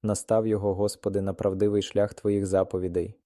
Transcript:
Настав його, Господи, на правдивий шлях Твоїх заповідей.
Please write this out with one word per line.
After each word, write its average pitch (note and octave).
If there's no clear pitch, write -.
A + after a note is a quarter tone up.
Настав A2
його, G#2
Господи, G2+
на G2
правдивий G2+
шлях G2+
Твоїх G2+
заповідей. F#2